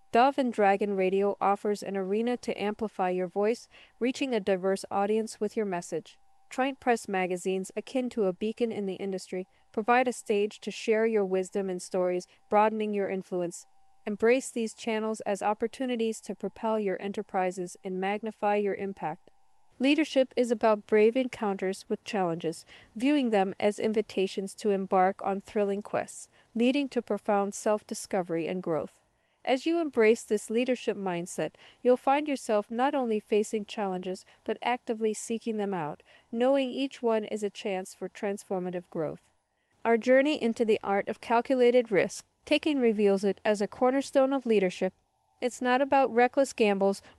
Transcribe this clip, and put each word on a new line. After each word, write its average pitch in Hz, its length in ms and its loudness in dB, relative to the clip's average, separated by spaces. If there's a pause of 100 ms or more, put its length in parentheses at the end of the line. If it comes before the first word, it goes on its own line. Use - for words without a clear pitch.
(100)
Dove 262 280 4
and 254 120 0
Dragon 202 460 2
Radio 190 420 2
offers 202 440 0
an 196 120 -8
arena 214 440 -2
to - 220 -6
amplify 202 500 -2
your 180 180 -2
voice, 208 400 -2 (320)
reaching 254 340 -2
a 214 60 2
diverse 190 500 0
audience 214 480 -2
with 208 200 -4
your 208 80 -2
message. 175 500 -6 (320)
Triant 269 300 -2
Press 240 300 0
magazines, 185 680 -2
akin 254 340 -4
to 208 160 0
a 185 60 2
beacon 220 380 -4
in 208 160 -4
the 185 80 -4
industry, 190 520 -6 (260)
provide 247 340 2
a 247 60 -2
stage 208 480 -2
to 208 100 -8
share 220 340 0
your 220 200 2
wisdom 190 440 -2
and 180 140 -6
stories, 180 460 -2 (200)
broadening 214 460 2
your 196 160 -2
influence. 180 560 -6 (400)
Embrace 226 440 2
these 226 240 -4
channels 220 480 -4
as 202 200 -4
opportunities 226 800 -4
to 196 140 -10
propel 220 440 -4
your 190 220 -4
enterprises 190 840 -4
and 185 160 -6
magnify 208 560 -2
your 202 200 0
impact. 180 560 -8 (500)
Leadership 277 560 2
is 240 140 0
about 220 360 2
brave 220 300 6
encounters 202 720 -2
with - 160 -6
challenges, 165 640 -2 (280)
viewing 262 360 2
them 196 280 2
as 208 200 0
invitations 202 760 -2
to - 160 -2
embark 190 540 2
on 196 160 -2
thrilling 202 420 -2
quests, - 460 -8 (260)
leading 262 320 2
to 247 140 -4
profound 202 540 -2
self-discovery 190 920 -2
and 185 160 -4
growth. 165 300 -4 (500)
As 262 240 -2
you 339 120 0
embrace 233 440 2
this - 260 -4
leadership 233 480 -2
mindset, 180 540 -4 (320)
you'll 247 160 4
find 294 300 0
yourself 226 420 -2
not 254 240 0
only 226 260 0
facing 214 460 -2
challenges, 185 580 -6 (200)
but 214 180 -4
actively 226 500 -2
seeking 220 460 -6
them 202 160 -2
out, 156 280 -6 (300)
knowing 254 380 2
each 269 320 -6
one 220 220 0
is 208 180 -6
a 202 80 -2
chance 190 440 -6
for 185 140 -10
transformative 185 840 -6
growth. 156 300 -6 (640)
Our 233 160 4
journey 269 440 4
into 233 220 0
the 214 180 2
art 196 260 0
of 220 140 -6
calculated 240 680 4
risk - 340 2 (220)
taking 302 320 2
reveals 208 460 4
it 196 180 0
as 208 200 0
a 196 40 0
cornerstone 269 640 2
of 269 120 -2
leadership. 190 480 2 (480)
It's 247 220 -4
not 247 180 2
about 269 340 4
reckless 247 380 4
gambles, 196 480 2 (180)